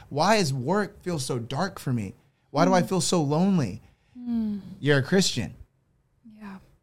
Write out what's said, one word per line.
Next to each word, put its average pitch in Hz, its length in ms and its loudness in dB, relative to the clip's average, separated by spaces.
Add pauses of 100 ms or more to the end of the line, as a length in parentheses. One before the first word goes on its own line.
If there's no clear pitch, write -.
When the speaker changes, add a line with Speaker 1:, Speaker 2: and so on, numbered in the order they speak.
(100)
Speaker 1:
Why 170 260 2
does 160 160 2
work 160 500 -2
feel 175 160 -4
so 131 220 -4
dark 156 400 -6
for 139 120 -4
me? 104 220 -4 (360)
Why 151 160 2
do 190 60 4
I 180 100 6
Speaker 2:
Mm. - 60 -4
Speaker 1:
feel 190 120 0
so 180 200 2
lonely?" 151 640 2 (340)
Speaker 2:
Mm. 226 440 -4 (180)
Speaker 1:
You're 143 200 2
a 131 40 2
Christian. 151 520 0 (840)
Speaker 2:
Yeah. 196 180 -16 (240)